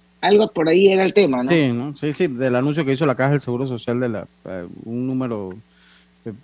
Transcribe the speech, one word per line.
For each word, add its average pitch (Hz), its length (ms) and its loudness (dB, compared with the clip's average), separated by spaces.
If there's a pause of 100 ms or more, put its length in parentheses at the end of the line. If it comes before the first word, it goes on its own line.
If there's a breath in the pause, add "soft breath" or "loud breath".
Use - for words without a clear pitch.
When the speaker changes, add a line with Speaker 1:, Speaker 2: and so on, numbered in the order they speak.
(200)
Speaker 1:
Algo 208 320 4
por 160 160 0
ahí 190 220 6
era 190 140 2
el 185 100 0
tema, 139 300 2
¿no? 131 60 -4
Speaker 2:
Sí, 160 200 4
¿no? 131 260 -4
Sí, 147 180 -4
sí, 180 140 0
del 127 280 -2
anuncio 143 300 0
que 139 80 0
hizo 147 120 0
la 131 100 2
Caja 135 160 2
del 147 100 2
Seguro 123 260 -4
Social 120 320 -4
de 123 100 -2
la, 104 180 -6 (180)
eh, 92 220 -10 (160)
un 120 240 -6
número, 117 460 -4 (720 soft breath)
eh, 110 80 -10 (100)